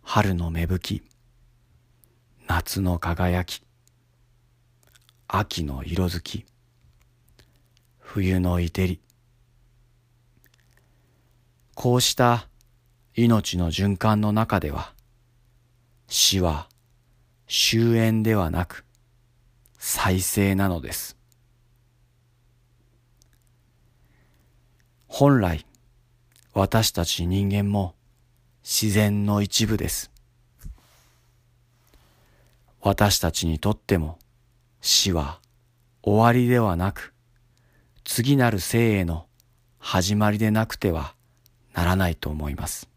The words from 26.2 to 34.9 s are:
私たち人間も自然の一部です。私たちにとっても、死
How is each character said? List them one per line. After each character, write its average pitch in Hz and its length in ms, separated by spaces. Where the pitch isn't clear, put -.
私 104 400
た 85 140
ち 85 200
人 98 240
間 101 200
も 98 240
自 - 280
然 101 340
の 104 160
一 104 240
部 110 100
で 92 120
す。 - 240
私 101 380
た 82 140
ち - 140
に 80 120
と 104 140
っ 107 40
て - 220
も、 80 200
死 - 320